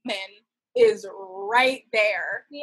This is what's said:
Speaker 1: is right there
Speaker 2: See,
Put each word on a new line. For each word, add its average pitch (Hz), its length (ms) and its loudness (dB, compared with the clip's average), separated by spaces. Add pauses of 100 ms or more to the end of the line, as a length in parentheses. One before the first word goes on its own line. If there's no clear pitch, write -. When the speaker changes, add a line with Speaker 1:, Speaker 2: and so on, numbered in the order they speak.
(760)
Speaker 1:
is 208 320 4 (420)
right 262 420 2
there 202 600 -2
Speaker 2:
See, 285 120 -12